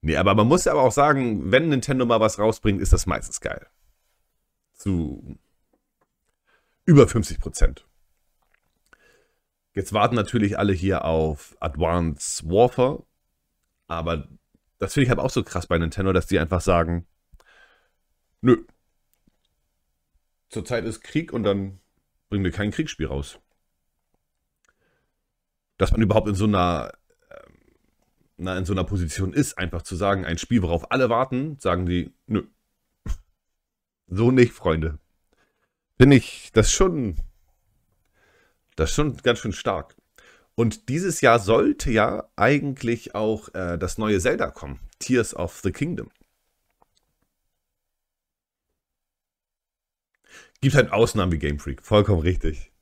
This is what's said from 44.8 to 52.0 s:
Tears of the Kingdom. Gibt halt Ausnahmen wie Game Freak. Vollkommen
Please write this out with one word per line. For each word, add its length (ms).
Tears 340
of 300
the 80
Kingdom. 380
Gibt 140
halt 180
Ausnahmen 400
wie 60
Game 200
Freak. 240
Vollkommen 380